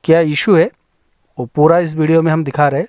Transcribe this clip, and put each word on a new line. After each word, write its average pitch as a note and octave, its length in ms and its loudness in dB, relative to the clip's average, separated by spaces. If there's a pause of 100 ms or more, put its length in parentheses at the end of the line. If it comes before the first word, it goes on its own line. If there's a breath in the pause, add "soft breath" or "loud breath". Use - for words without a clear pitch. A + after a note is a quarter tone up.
क्या E3 160 2 (100)
इशू F3 260 0
है E3 140 2 (680)
वो B2 80 -8
पूरा D#3 340 2
इस D#3 160 -6
वीडियो D#3+ 260 0
में D#3+ 100 0
हम D#3+ 120 -2
दिखा D3 240 -2
रहे C#3 140 -2
हैं। G#3 80 -8